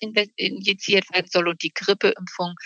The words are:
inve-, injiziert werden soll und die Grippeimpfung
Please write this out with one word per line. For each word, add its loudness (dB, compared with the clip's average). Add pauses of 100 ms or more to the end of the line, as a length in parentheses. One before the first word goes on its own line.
inve-, -2
injiziert 0
werden 0
soll 2
und -6
die -6
Grippeimpfung 0 (100)